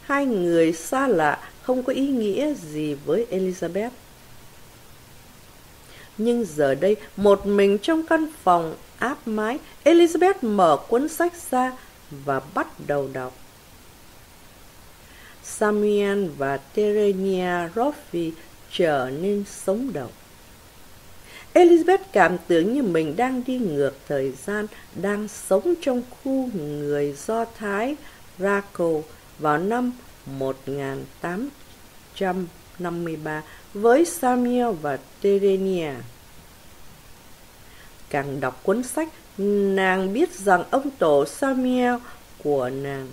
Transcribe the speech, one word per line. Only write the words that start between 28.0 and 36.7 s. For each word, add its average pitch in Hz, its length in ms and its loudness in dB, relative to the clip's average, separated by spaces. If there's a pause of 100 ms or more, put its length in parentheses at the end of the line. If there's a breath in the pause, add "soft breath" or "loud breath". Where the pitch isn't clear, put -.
Raco 196 520 -2 (480 loud breath)
vào 147 200 2
năm 240 340 -2 (340)
một 135 300 -6 (100)
nghìn 135 380 -6 (160)
tám 185 280 -6 (680)
trăm 185 320 -2 (320)
năm 170 260 -6
mươi 165 200 -6
ba 156 180 -6 (320 loud breath)
với 233 300 6
Samuel 247 800 0
và 139 160 -4 (240)
Terenia. 190 720 2 (2250 loud breath)